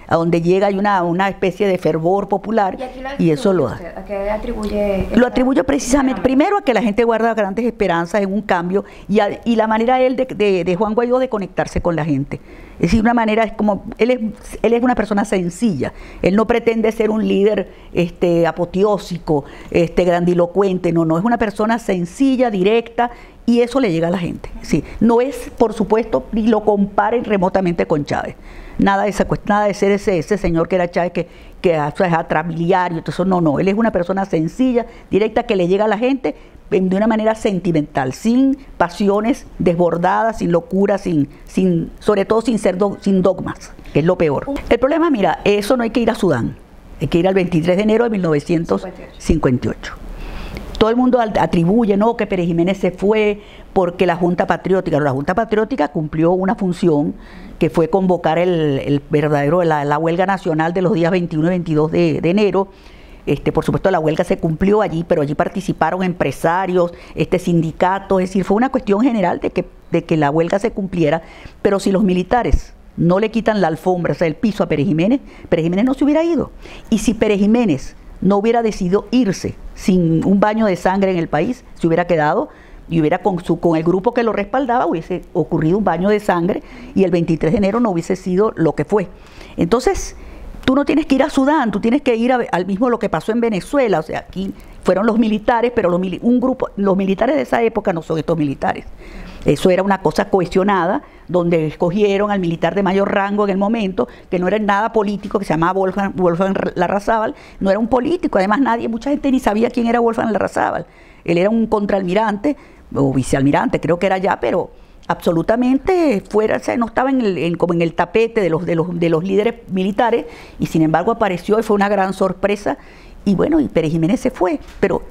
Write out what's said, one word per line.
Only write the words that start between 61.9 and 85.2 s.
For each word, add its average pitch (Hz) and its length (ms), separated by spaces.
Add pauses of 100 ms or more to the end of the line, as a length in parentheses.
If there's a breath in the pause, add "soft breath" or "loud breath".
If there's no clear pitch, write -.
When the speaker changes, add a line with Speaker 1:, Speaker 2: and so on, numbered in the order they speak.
Speaker 1:
de, 165 280
de 147 120
enero. 196 380 (580 loud breath)
Este, - 240
por 156 120
supuesto, 160 280
la 180 80
huelga 156 240
se 190 160
cumplió 190 420
allí, 170 260
pero 170 140
allí 143 140
participaron 175 640
empresarios, 175 920 (220 loud breath)
este, 165 240
sindicatos, 180 840
es 185 100
decir, 185 140
fue 202 140
una 254 120
cuestión 208 320
general 226 380
de - 120
que, - 160 (240)
de - 120
que 165 140
la 147 140
huelga 170 260
se 208 140
cumpliera, 170 500 (400 loud breath)
pero 196 180
si 196 120
los 185 120
militares 180 680 (240)
no 175 220
le 220 100
quitan 214 320
la 170 60
alfombra, 165 460
o - 20
sea, 180 100
el 156 100
piso 202 280
a 165 40
Pérez 151 200
Jiménez, 196 340 (260 loud breath)
Pérez 160 160
Jiménez 185 220
no 262 80
se 294 100
hubiera 302 200
ido. 339 260 (400 loud breath)
Y 226 80
si - 160
Pérez 214 240
Jiménez 208 580 (260)
no 202 160
hubiera 233 260
decidido 202 480
irse 196 440 (200)
sin 165 500
un 196 140
baño 214 260
de 190 100
sangre 190 360
en 175 60
el 165 100
país, 180 360 (120)
se - 120
hubiera 165 180
quedado 175 440 (380 loud breath)
y 165 120
hubiera 156 200
con 185 240
su, 165 160
con 170 180
el 160 60
grupo 185 300
que 240 80
lo 226 120
respaldaba, 247 520
hubiese 175 380 (100)